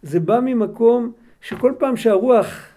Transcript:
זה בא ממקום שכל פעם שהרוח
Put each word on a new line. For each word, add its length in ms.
זה 180
בא 240
ממקום 680
שכל 380
פעם 180
שהרוח 680